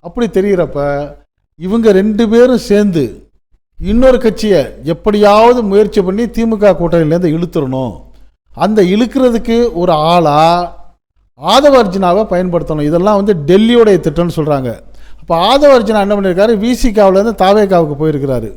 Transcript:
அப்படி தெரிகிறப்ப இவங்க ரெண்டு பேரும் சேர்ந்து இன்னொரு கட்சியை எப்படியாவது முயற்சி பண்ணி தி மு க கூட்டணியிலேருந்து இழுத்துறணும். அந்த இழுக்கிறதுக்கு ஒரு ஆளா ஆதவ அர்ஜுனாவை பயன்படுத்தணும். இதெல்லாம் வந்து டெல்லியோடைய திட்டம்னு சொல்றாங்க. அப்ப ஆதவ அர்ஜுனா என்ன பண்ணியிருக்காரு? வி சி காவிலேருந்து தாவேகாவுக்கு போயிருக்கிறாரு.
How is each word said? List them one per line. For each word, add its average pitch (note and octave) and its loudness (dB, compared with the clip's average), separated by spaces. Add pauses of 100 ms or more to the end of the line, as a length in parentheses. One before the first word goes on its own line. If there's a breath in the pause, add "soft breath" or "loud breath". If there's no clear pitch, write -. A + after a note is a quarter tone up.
அப்படி A3+ -6
தெரிகிறப்ப D3+ -4 (480)
இவங்க G#3+ 0
ரெண்டு G#3 0
பேரும் A#3+ 2
சேர்ந்து G3+ 0 (760)
இன்னொரு A#3+ 2
கட்சியை G3+ 0 (220)
எப்படியாவது G#3 2
முயற்சி G3+ 0
பண்ணி F#3+ -2
தி A3+ -4
மு A3 -2
க G3+ 2
கூட்டணியிலேருந்து E3 0
இழுத்துறணும். C3 -6 (640)
அந்த G#3+ 0
இழுக்கிறதுக்கு A3+ 0 (160)
ஒரு F3 -2 (160)
ஆளா E3 2 (1040)
ஆதவ C4 2
அர்ஜுனாவை F#3+ 0
பயன்படுத்தணும். E3+ -4
இதெல்லாம் F#3 0
வந்து G3+ 0 (120)
டெல்லியோடைய G#3+ 4
திட்டம்னு D#3+ -4
சொல்றாங்க. C#3+ -2 (480 soft breath)
அப்ப - -6 (120)
ஆதவ C#4 4
அர்ஜுனா A3 2
என்ன G#3 -2
பண்ணியிருக்காரு? G3 0
வி A3 -2
சி B3 0
காவிலேருந்து G3+ 2
தாவேகாவுக்கு F#3 2
போயிருக்கிறாரு. C3+ -4